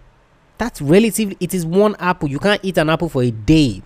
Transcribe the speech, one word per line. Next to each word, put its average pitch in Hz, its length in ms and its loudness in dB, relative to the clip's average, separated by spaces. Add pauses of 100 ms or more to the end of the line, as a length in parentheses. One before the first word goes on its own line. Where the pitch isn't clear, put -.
(580)
That's 226 240 -8
relatively, 196 580 2
it 175 140 -4
is 175 120 -4
one 202 340 2
apple. 175 300 -4
You 139 100 -6
can't 208 240 0
eat 185 140 -6
an 156 120 2
apple 160 200 0
for 131 140 -2
a 123 80 0
day. 110 540 2